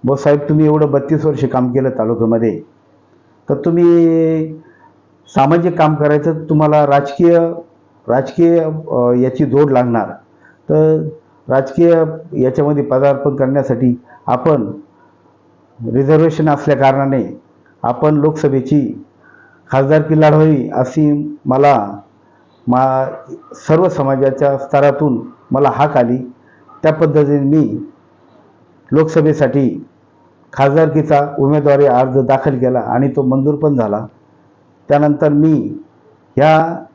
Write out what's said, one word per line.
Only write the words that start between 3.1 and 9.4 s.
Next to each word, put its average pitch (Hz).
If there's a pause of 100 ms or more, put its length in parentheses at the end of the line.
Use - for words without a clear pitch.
तर 143 (100)
तुम्ही 170 (1400)
सामाजिक 165
काम 156
करायचं, 151
तुम्हाला 151
राजकीय, 170 (680)
राजकीय, 170 (320)
अ, 123
याची 127